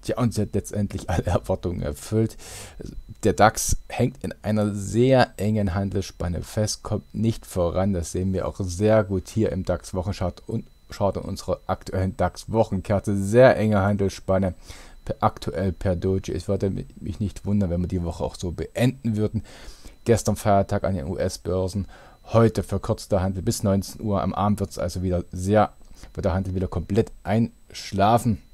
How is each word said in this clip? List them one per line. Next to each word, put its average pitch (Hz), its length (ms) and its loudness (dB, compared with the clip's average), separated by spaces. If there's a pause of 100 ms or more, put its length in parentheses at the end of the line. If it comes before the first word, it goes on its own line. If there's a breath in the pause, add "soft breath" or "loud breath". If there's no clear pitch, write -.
Tja, - 160 -4
und 117 160 0
sie 107 80 -2
hat 101 100 -2
letztendlich - 580 -4
alle 90 160 0
Erwartungen 90 580 -2
erfüllt. 107 520 -2 (880 loud breath)
Der 101 80 4
dax - 460 4 (100)
hängt - 380 -2
in - 160 -6
einer 104 340 0
sehr 117 640 4
engen 101 360 0
Handelsspanne 95 680 -2
fest, - 420 -4
kommt - 320 -6
nicht 110 300 0
voran. 92 480 0
Das 85 180 -2
sehen 92 220 0
wir 92 120 -2
auch - 140 -6
sehr 104 460 2
gut 95 240 -2
hier 107 240 0
im 92 100 -4
dax - 300 -4
Wochenchart 92 540 -4
und 113 180 -6 (240)
Chart 98 260 -2
in - 80 -6
unserer - 440 -4
aktuellen 92 500 -4
dax - 340 -2
Wochenkerze. 101 640 0
Sehr 104 400 8
enge 104 240 2
Handelsspanne. 95 760 0 (520 loud breath)
Per, - 140 -6
aktuell - 540 -2
per 92 240 0
Doji. 95 340 -2
Es - 160 -6
würde 98 220 0
mi-, 92 160 -6 (100)
mich - 240 -10
nicht - 260 -6
wundern, 98 240 2
wenn 87 120 0
wir 87 80 -2
die 90 160 -2
Woche 82 180 -6
auch - 120 -6
so 90 160 -6
beenden 117 680 -2
würden. 107 260 -2 (640 loud breath)
Gestern 107 320 2
Feiertag 101 480 2
an 95 100 0
den 73 120 -4
U-S-Börsen. 92 840 -4 (420 loud breath)
Heute 113 320 4
verkürzter - 580 -2
Handel 92 220 -2
bis 113 200 -2
neunzehn 98 360 0
Uhr. 101 220 -2
Am 92 120 -2
Abend 98 280 0
wird's - 180 -6
also 92 240 -4
wieder 90 300 0
sehr, 98 400 2 (400 loud breath)
wird 80 100 -8
der 90 100 2
Handel 92 220 -2
wieder 92 140 -2
komplett 98 420 0 (140)
einschlafen. 107 1160 0 (120)